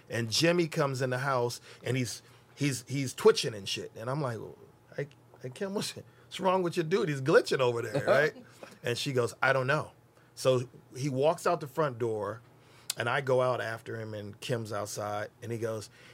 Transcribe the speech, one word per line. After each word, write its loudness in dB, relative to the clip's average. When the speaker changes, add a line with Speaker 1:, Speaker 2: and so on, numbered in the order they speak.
Speaker 1:
And -2
Jimmy 4
comes -2
in 0
the -2
house, -2
and -2
he's, -4
he's, -2
he's -4
twitching 4
and -10
shit. -6
And -6
I'm -2
like, -4
"Hey, -4
hey, -10
Kim, -6
what's, -4
what's -16
wrong 4
with -2
your 0
dude? 2
He's 0
glitching 6
over 4
there, -2
Speaker 2:
<laughs> 2
Speaker 1:
right?" 6
And 0
she -4
goes, 2
"I 6
don't 0
know." 0
So 2
he -4
walks 2
out 2
the -10
front 0
door, -2
and -2
I 2
go 4
out 2
after -8
him, -8
and -10
Kim's -4
outside, -4
and -8
he -4
goes, -6